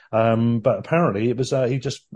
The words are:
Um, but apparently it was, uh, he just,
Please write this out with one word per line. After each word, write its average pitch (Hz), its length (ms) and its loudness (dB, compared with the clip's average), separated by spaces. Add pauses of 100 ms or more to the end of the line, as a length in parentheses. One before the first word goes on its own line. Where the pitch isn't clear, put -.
(100)
Um, 113 500 2
but 107 180 2
apparently 117 520 0
it 117 60 -2
was, 127 160 -2
uh, 131 140 0
he 131 120 -2
just, - 260 -8 (120)